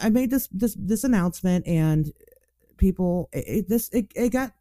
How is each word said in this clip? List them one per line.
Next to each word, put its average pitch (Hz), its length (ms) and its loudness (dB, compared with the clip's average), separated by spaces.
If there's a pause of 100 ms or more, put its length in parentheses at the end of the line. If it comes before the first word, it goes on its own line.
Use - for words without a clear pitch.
I 226 100 0
made 247 200 2
this, 262 220 -2
this, 208 260 -4
this 208 240 -2
announcement, 180 640 0
and 156 460 2 (640)
people, 180 560 0
it, - 160 -6
it, 180 200 -2
this, 226 200 0
it, 226 260 -2
it 240 160 0
got 254 300 -2